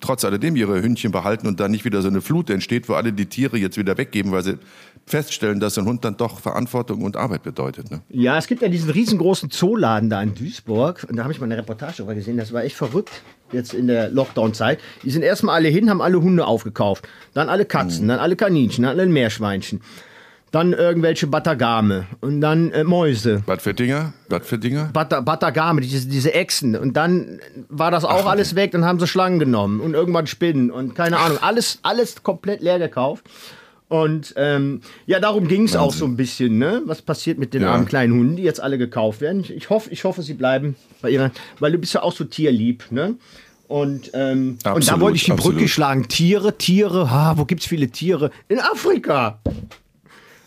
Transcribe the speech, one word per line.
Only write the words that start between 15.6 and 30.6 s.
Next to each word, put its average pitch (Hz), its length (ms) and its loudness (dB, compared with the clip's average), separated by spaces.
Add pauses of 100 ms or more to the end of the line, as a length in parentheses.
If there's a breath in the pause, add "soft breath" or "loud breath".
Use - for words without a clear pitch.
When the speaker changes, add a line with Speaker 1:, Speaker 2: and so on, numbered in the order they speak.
Speaker 2:
hin, 190 220 4
haben 190 100 2
alle 175 220 2
Hunde 180 240 4
aufgekauft. 107 600 -2 (280 loud breath)
Dann 143 140 0
alle 196 160 2
Katzen, 98 400 -2
Speaker 1:
Mhm. 107 40 2
Speaker 2:
dann 123 120 2
alle 170 160 0
Kaninchen, 147 480 2
dann 135 140 0
alle 185 80 2
Meerschweinchen. 110 720 0 (720 loud breath)
Dann 170 220 2
irgendwelche 165 520 2
Batagame 117 800 2 (160)
und 143 220 -2
dann, 160 300 2
äh, 151 120 0
Mäuse. 123 640 2
Speaker 1:
Was 95 160 -2
für 101 120 0
Dinger? 139 380 -2 (160)
Was - 180 -4
für 120 120 -4
Dinger? 143 340 -4
Speaker 2:
Bata-, 156 300 0
Batagame, 160 580 2
diese, 127 260 -2
diese 135 280 0
Echsen. 143 420 0
Und 127 200 -2
dann 160 440 0 (300)
war 160 200 0
das 170 140 2
auch 147 60 2
Speaker 1:
Ach, 180 100 4
okay. 196 80 2
Speaker 2:
alles 196 260 2
weg, 190 180 2
dann 170 120 2
haben 175 160 2
sie 175 60 2
Schlangen 185 320 2
genommen 107 420 2
und 156 140 -2
irgendwann 165 320 2
Spinnen 139 440 0